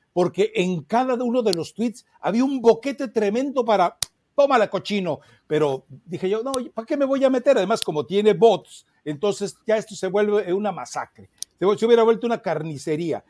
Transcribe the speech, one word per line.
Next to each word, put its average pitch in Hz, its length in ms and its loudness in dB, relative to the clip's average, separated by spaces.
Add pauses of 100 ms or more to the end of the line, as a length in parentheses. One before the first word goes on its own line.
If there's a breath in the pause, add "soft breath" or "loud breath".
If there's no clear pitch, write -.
(140)
porque 180 420 0
en 180 280 -2
cada 254 320 0
uno 247 280 0
de 208 100 2
los 240 220 -6
tweets 226 300 -4 (160)
había 214 220 0
un 269 180 -2
boquete 233 480 2
tremendo 233 540 0
para, 196 320 2 (380)
"Tómala, 269 340 4
cochino", 185 520 -4 (260 soft breath)
pero 147 400 0 (200)
dije 175 220 -6
yo, 220 140 -2
"No, 269 120 -6 (200)
¿para 226 140 -10
qué 302 100 -2
me 285 80 0
voy 269 180 -2
a 262 60 6
meter?". 262 280 2
Además, 208 260 0
como 151 240 -4
tiene 202 260 2
bots, 185 540 0 (180)
entonces 185 500 -4 (120)
ya 220 100 2
esto 214 160 -8
se 190 140 -6
vuelve 208 440 0
una 202 200 -2
masacre. 127 580 -12 (300 loud breath)
Se, 190 180 2
se 220 80 -2
hubiera 233 160 6
vuelto 226 240 2
una 233 160 -4
carnicería, 156 880 -4